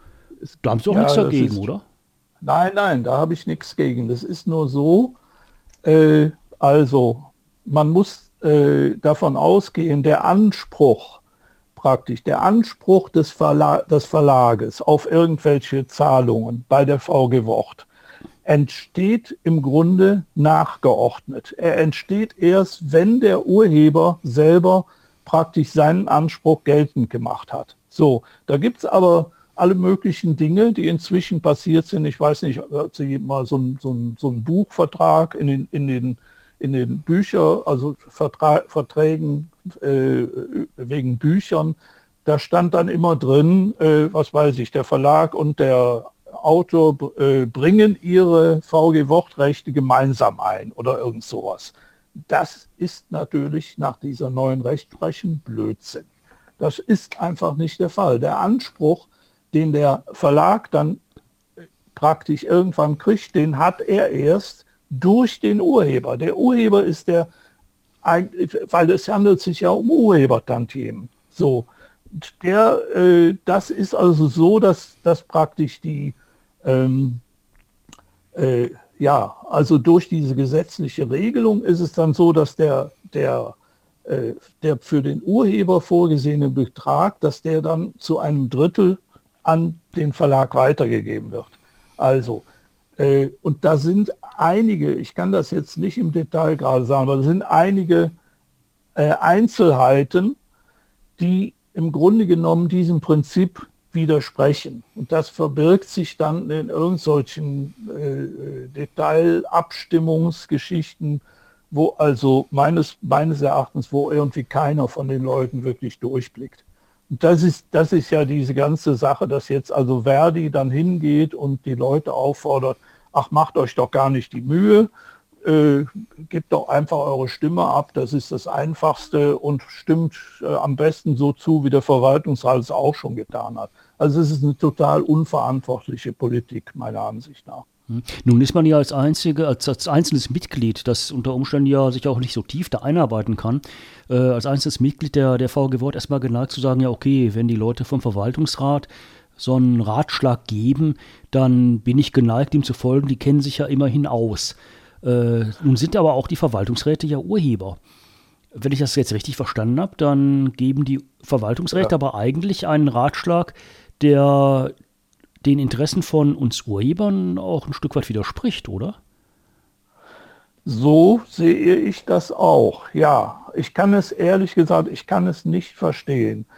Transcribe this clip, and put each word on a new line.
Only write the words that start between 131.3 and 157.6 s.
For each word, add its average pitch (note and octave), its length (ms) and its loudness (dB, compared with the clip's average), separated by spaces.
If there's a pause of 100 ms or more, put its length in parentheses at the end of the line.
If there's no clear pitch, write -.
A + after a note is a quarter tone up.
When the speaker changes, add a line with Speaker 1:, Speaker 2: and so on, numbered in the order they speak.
Speaker 2:
zu, D#3 300 0
wie C#3 80 0
der C3+ 100 4
Verwaltungsrat C3 800 2
es A#2 100 -8
auch C#3 240 -2
schon B2 220 -10
getan A2+ 420 -10
hat.“ G#2 140 -14 (260)
Also D3+ 240 2
es D3+ 80 2
ist D3 140 -2
eine C#3+ 120 0
total D3 460 0
unverantwortliche B2+ 1120 -4
Politik, B2 640 -8
meiner A2 260 -10
Ansicht A2+ 460 -14
nach. - 160 -18 (240)
Speaker 1:
Hm. A#2 160 -8 (220)
Nun A#2+ 160 6
ist C#3 120 2
man E3 120 4
ja D#3 120 6
als C#3 140 2
einzige, D3+ 560 0
als, B2+ 200 -2
als C3+ 200 -6
einzelnes D3+ 420 0
Mitglied, - 580 -4
das - 240 -4
unter B2+ 220 -6
Umständen C#3 340 -2
ja C3+ 240 2
sich B2+ 160 -6
auch B2 120 -2
nicht B2 140 -6
so A2 100 -6
tief - 260 -8
da - 100 -4
einarbeiten A2+ 560 -2
kann, A#2 260 -4 (480)
äh, B2+ 80 -2
als B2 280 0
einzelnes C#3 340 -4
Mitglied C#3+ 360 -2
der, C3 240 2
der B2+ 100 -2
V C3+ 200 -2
G C3 100 -4
Wort C#3 160 -4
erstmal C#3+ 240 -6
geneigt B2 320 -4
zu C3 100 -12
sagen, B2+ 200 0
„Ja, B2+ 80 2
okay, B2+ 440 0
wenn A#2 140 0
die A#2 80 0
Leute A2+ 300 -4
vom C3+ 160 -4
Verwaltungsrat C#3 880 -4 (520)
so B2+ 160 -2
einen B2 260 2
Ratschlag A#2+ 640 -2
geben, C3+ 480 -2 (360)
dann B2 480 2
bin B2 200 0
ich C#3+ 120 0
geneigt, B2 440 0
ihm C#3+ 80 2
zu B2 100 -4
folgen, C3+ 340 0
die C3 120 -4
kennen C#3+ 200 2
sich C#3 200 -6
ja C#3+ 80 -2
immerhin C#3 400 0
aus.“ A2+ 480 -4 (480)
Äh, A#2 420 0 (180)
nun C3+ 140 4
sind E3+ 180 -2
aber D#3+ 180 4
auch C3 140 -4
die - 80 -6
Verwaltungsräte B2 720 -2
ja D3 140 -4
Urheber. C3+ 580 -2 (720)